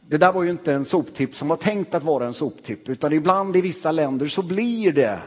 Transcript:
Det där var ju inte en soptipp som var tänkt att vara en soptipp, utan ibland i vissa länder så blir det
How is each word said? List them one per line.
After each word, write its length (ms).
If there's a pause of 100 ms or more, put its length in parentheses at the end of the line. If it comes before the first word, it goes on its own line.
Det 100
där 140
var 120
ju 60
inte 240
en 120
soptipp 500
som 120
var 100
tänkt 380
att 80
vara 220
en 80
soptipp, 560
utan 240
ibland 420
i 60
vissa 300
länder 360
så 140
blir 500
det 360